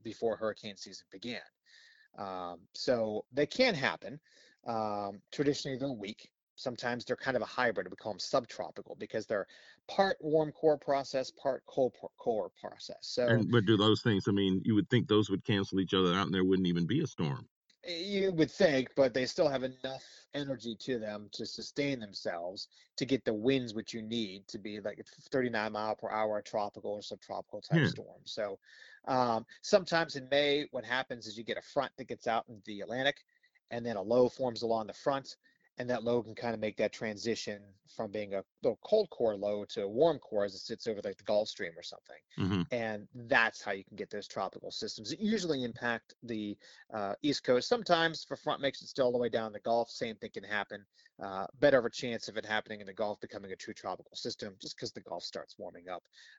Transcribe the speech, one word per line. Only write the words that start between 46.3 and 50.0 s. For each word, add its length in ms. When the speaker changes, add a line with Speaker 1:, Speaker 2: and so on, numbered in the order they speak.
Speaker 1:
uh, 300
East 220
Coast. 240
Sometimes 560
for 120
front 240
makes 220
it 60
still 180
all 60
the 60
way 120
down 220
the 80
Gulf, 300
same 260